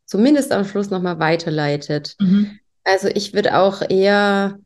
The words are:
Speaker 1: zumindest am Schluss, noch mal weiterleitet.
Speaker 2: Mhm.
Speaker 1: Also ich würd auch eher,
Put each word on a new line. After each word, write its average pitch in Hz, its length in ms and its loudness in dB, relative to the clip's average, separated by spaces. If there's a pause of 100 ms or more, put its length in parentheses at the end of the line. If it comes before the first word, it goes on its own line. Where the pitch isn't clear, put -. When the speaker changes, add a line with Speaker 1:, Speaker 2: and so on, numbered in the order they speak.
Speaker 1:
zumindest 269 480 2
am 202 100 0
Schluss, 202 260 -4
noch 185 120 -4
mal 175 180 -4
weiterleitet. 151 1000 -2
Speaker 2:
Mhm. 202 400 2 (260)
Speaker 1:
Also 190 280 0
ich - 200 -6
würd 202 180 0
auch 196 300 2
eher, 196 840 0